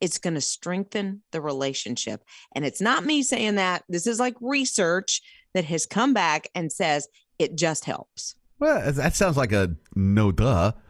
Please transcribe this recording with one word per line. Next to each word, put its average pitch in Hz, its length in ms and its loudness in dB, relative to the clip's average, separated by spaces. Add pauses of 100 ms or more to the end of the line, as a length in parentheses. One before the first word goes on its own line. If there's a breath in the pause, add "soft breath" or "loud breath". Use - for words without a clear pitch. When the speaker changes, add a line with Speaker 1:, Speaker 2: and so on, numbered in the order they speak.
Speaker 1:
it's 180 180 -4
gonna 160 220 -4
strengthen 196 920 -6
the 160 100 -6
relationship. 135 840 -6 (340 loud breath)
And 143 80 -2
it's 135 160 -4
not 247 240 0
me 294 180 2
saying 220 340 0
that. 180 320 0
This 175 200 -2
is, 226 100 -2
like, 247 220 0
research 233 840 0 (320 loud breath)
that 185 120 0
has 160 200 -4
come 254 280 2
back 160 420 2
and 165 160 -4
says 151 340 0 (320 soft breath)
it 160 180 0
just 160 280 0
helps. - 500 -10 (240)
Speaker 2:
Well, 277 340 2
that 139 220 0
sounds 175 220 2
like 127 160 2
a 92 240 2 (180)
no 98 380 4
duh, 107 400 4 (180 soft breath)